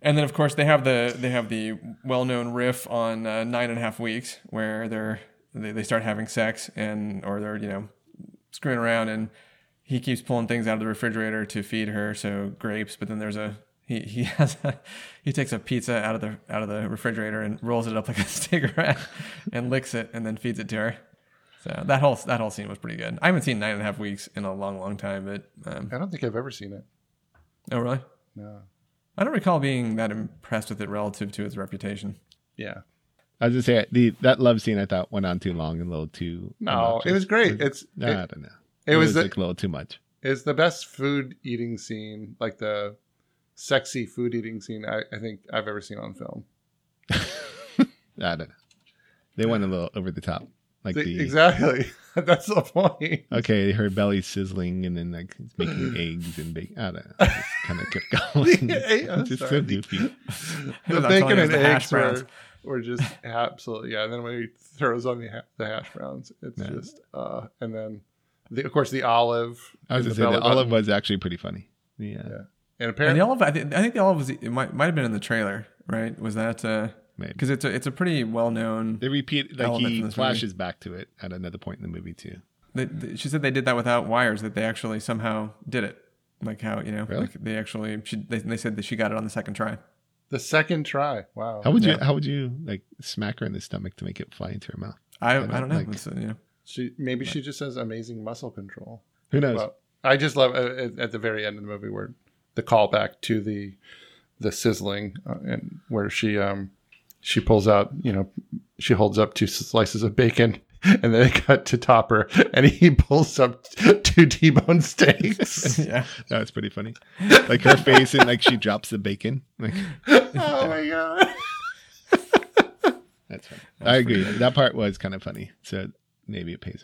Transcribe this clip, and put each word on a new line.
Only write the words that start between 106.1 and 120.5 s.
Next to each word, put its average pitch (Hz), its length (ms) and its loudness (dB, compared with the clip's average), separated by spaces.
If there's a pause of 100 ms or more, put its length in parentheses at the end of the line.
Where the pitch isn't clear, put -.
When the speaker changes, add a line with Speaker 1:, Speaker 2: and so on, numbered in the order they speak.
Speaker 2:
um, 98 320 -2 (520)
she - 160 -2
pulls 107 300 6
out, 104 220 6 (100)
you 131 120 0
know, 95 180 -2 (480)
she - 160 4
holds 101 240 4
up 107 160 4
two 110 120 0
slices - 560 0
of 104 140 0
bacon, 117 420 4 (140)
<laughs> - 120 -20
and 196 180 8
then 117 100 4
they 120 180 10
cut - 360 4
to 127 100 2
Topper, 117 500 6 (280)
and 131 100 8
he 160 260 10
pulls 147 480 6
up 123 260 4
t-, - 360 6
two - 260 10
T-bone 156 540 6
steaks. - 1000 2
<laughs> 151 80 2
Speaker 1:
Yeah. 127 200 0 (240)
Speaker 3:
That 113 100 0
was 113 100 -6
pretty 104 200 -4
funny. 110 240 -10 (540)
Like, 120 140 6
her 131 140 10
face 135 380 8
and, 131 120 8
like, 120 140 2
she 127 160 6
drops 104 320 -2
the 113 100 -4
bacon. 101 440 -4 (160)
Like, 113 160 -4 (160)
Speaker 2:
<laughs> - 160 -14
Oh 269 640 4